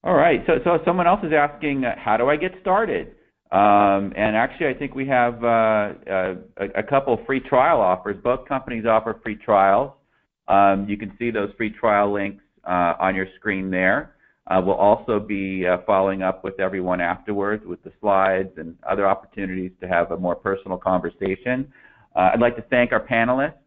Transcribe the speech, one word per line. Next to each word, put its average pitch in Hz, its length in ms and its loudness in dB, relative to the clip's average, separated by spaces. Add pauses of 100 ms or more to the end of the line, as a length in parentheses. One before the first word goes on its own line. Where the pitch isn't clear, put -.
All 180 100 0
right. 151 320 4
So, 165 180 2
so 170 220 2
someone 175 220 2
else 196 160 4
is 156 100 -2
asking, 147 500 0
uh, 117 140 -2
"How 110 200 0
do 120 120 2
I 151 80 2
get 180 240 -4
started?" 185 540 -2 (360)
Um, 101 640 4
and 107 220 0
actually, 139 300 -2
I 131 60 0
think 139 200 -8
we 135 140 -6
have, 120 360 0
uh, 117 40 0
uh, 104 880 0 (220)
a, 101 80 -4 (100)
a 110 80 -2
couple 135 420 0
free 135 140 -2
trial 139 420 2
offers. 95 420 0
Both 127 240 -2
companies 123 380 -6
offer 110 380 0
free 110 120 -8
trials. 104 560 2 (560)
Um, 98 400 4
you 101 100 -6
can 104 200 -12
see 120 140 -4
those 104 260 -2
free 110 140 -4
trial 104 420 0
links, 98 300 -6 (220)
uh, 87 340 0
on 95 160 0
your 95 200 -4
screen 95 360 -6
there. 95 420 0 (360)
Uh, 95 140 2
we'll 95 120 2
also 107 440 2
be, 95 480 -4
uh, 90 180 2
following 95 360 0
up 92 200 -4
with 95 160 -10
everyone 92 440 -2
afterwards 101 640 -4
with 87 180 -12
the - 160 -20
slides 95 560 0
and 82 220 -16 (120)
other 98 160 0
opportunities 92 680 -4 (100)
to 92 80 -12
have 85 220 0
a 85 60 -8
more 90 180 -4
personal 95 420 -6
conversation. 95 920 -4 (460)
Uh, 92 180 4
I'd 117 60 0
like 120 160 2
to 113 140 -12
thank 123 240 2
our 110 120 -2
panelists 127 500 -2 (120)